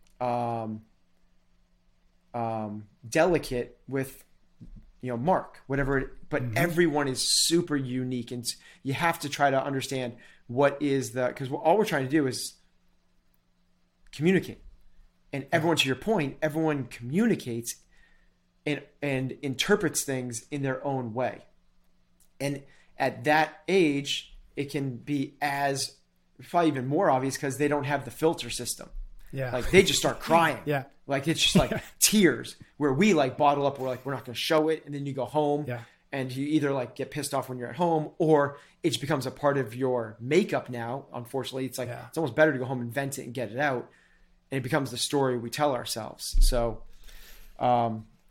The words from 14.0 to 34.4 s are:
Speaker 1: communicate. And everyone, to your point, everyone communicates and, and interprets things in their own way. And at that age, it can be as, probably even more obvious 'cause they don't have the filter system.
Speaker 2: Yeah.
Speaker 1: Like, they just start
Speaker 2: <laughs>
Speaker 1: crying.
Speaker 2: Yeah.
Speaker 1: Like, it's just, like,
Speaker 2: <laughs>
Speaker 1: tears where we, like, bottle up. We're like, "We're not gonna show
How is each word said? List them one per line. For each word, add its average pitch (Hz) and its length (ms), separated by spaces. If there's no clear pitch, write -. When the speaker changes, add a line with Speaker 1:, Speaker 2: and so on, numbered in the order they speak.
Speaker 1:
communicate. 165 500
And 135 200
everyone, 165 260
to - 80
your 131 100
point, 160 460
everyone 156 440
communicates 127 880
and, 143 160
and 131 300
interprets 147 640
things 123 460
in 143 120
their 131 240
own 131 260
way. 117 300
And 139 220
at 127 260
that 151 440
age, 151 680
it 139 140
can 139 260
be 135 460
as, 139 540
probably 170 200
even 135 180
more 160 240
obvious 131 260
'cause 135 220
they 147 100
don't 143 160
have 139 200
the 117 60
filter 160 400
system. - 400
Speaker 2:
Yeah. 131 200
Speaker 1:
Like, 123 180
they 190 120
just 147 160
start 135 220
Speaker 2:
<laughs> - 80
Speaker 1:
crying. 156 360
Speaker 2:
Yeah. 143 200
Speaker 1:
Like, 143 220
it's 160 140
just, - 140
like, 175 340
Speaker 2:
<laughs> - 100
Speaker 1:
tears 151 560
where 143 140
we, 196 220
like, 131 220
bottle 143 300
up. 135 120
We're 131 100
like, 123 180
"We're 139 80
not 117 100
gonna 120 120
show 156 320